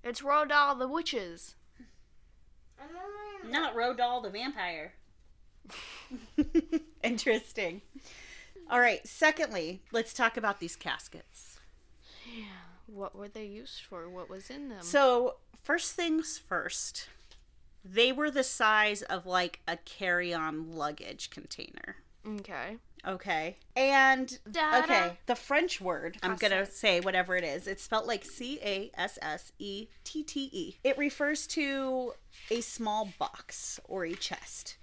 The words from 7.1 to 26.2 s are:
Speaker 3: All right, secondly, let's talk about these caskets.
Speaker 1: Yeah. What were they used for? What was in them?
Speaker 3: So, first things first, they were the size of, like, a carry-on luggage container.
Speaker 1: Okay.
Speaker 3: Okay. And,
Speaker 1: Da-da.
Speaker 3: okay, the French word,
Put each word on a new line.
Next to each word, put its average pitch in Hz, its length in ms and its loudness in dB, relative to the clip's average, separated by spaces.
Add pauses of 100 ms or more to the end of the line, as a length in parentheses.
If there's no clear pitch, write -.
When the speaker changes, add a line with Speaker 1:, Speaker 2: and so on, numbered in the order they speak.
Speaker 3:
All 247 100 6
right, 233 260 6
secondly, 226 760 2 (100)
let's 226 200 0
talk 233 240 2
about 214 240 0
these 170 160 -6
caskets. - 840 -10 (680)
Speaker 1:
Yeah. 233 180 -12 (420)
What 196 300 -10
were 202 120 -12
they 214 180 -12
used 214 360 -12
for? 175 260 -12
What 180 220 -12
was 190 200 -14
in 277 180 -10
them? 202 140 -12
Speaker 3:
So, 247 540 6 (260)
first 330 320 0
things 320 440 0
first, - 680 -4 (760)
they 226 280 4
were 294 180 2
the 269 140 2
size 214 580 4
of, 180 240 -4
like, 180 400 0
a 170 120 -2
carry-on 165 920 -2
luggage 151 580 -6
container. - 680 -12 (300)
Speaker 1:
Okay. 202 500 -8 (300)
Speaker 3:
Okay. 180 500 -2 (180)
And, 262 640 6 (120)
Speaker 1:
Da-da. 254 340 4
Speaker 3:
okay, 180 420 4
the 240 80 2
French 320 460 2
word, 170 420 -4